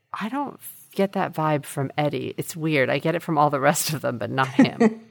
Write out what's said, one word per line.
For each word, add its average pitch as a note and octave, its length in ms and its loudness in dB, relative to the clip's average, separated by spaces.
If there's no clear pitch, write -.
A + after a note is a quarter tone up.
I G#3 160 -6
don't C4+ 300 -8
get G3 200 0
that F3 200 -2
vibe D#3 320 0
from C3+ 320 -4
Eddie. C#3+ 400 -2
It's - 180 -8
weird. D3+ 340 2
I C3+ 100 2
get E3 160 0
it E3 80 -4
from D#3+ 140 -2
all D3 120 6
the C#3+ 100 -2
rest D#3 340 2
of C3+ 80 -6
them, B2 180 -2
but A2 100 -6
not C3 200 0
him. A3 600 2